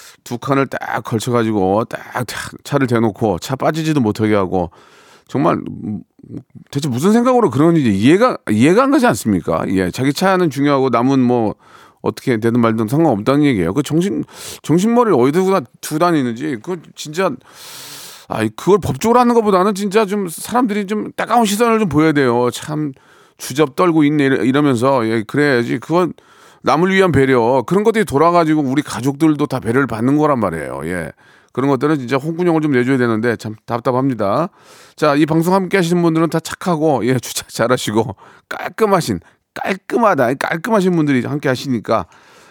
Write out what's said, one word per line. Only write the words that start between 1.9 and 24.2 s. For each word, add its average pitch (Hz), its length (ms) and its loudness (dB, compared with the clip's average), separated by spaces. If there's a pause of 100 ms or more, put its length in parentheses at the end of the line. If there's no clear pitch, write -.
차-, - 220 -12 (140)
차를 135 240 0
대놓고 113 520 0
차 - 160 -6
빠지지도 156 460 0
못하게 107 340 0
하고 90 360 -2 (560)
정말, 156 280 0
음, - 460 -8 (680)
대체 143 180 -4
무슨 139 240 0
생각으로 240 360 2
그러는지 147 400 2
이해가, 151 480 4 (120)
이해가 147 340 4
안 277 80 2
가지 269 160 2
않습니까? 95 640 0
예, 92 220 0
자기 135 200 -2
차는 185 380 0
중요하고 135 400 0
남은 127 300 2
뭐 120 360 2 (460)
어떻게 113 360 -2
되든 117 220 2
말든 113 280 2
상관없다는 139 560 2
얘기예요. 98 300 2
그 143 100 -2
정신, 160 400 -2 (400)
정신머리를 214 540 2
어디다 175 440 2 (200)
두고 151 180 -6
다니는지, 143 640 0
그거 180 140 -8 (180)
진짜, 165 340 -4 (1040)
아이, 110 220 0
그걸 190 260 2
법적으로 226 380 0
하는 240 160 4
것보다는 208 400 2
진짜 202 300 0
좀 190 240 -4
사람들이 208 580 -2
좀 214 300 -6
따가운 226 280 0
시선을 220 340 0
좀 214 100 0
보여야 151 240 2
돼요. 123 400 2
"참 151 400 -8 (440)
주접 139 380 -2
떨고 160 300 4
있네." 147 200 2